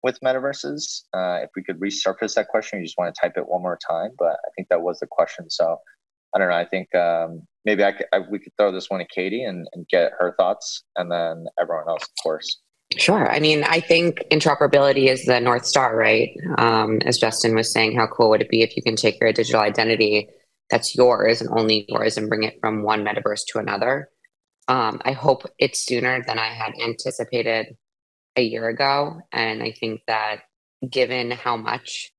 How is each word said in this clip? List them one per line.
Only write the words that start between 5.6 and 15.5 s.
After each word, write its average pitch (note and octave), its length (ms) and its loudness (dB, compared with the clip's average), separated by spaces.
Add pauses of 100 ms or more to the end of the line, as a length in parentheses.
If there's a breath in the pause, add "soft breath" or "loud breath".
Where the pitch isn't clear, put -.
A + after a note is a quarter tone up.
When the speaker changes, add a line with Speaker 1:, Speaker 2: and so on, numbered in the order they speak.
Speaker 1:
I G2 60 2
don't F#2 100 2
know, F2 60 2
I F2 100 0
think, F#2 280 -6
um, E2 480 0 (240)
maybe G2+ 180 2
I G2 80 4
c-, - 220 -6
I, F#2+ 60 4
we F#2+ 200 -6
could - 180 -20
throw G2+ 140 4
this F#2 180 -8
one F#2+ 100 -2
to F2 80 -8
Katie F#2+ 360 -4
and, F2+ 300 -8
and F2 160 -14
get F2 300 4
her F2+ 180 0
thoughts, - 460 -2 (120)
and F2 160 -4
then E2 360 -4 (120)
everyone E2+ 300 -2
else, E2 140 -2
of - 200 -14
course. - 360 -4 (380)
Speaker 2:
Sure. F#3+ 320 2
I C#3+ 100 0
mean, D3+ 240 2
I E3 160 2
think E3+ 520 2
interoperability C#3 800 4
is C3 160 0
the B2+ 140 4
North A#2+ 260 2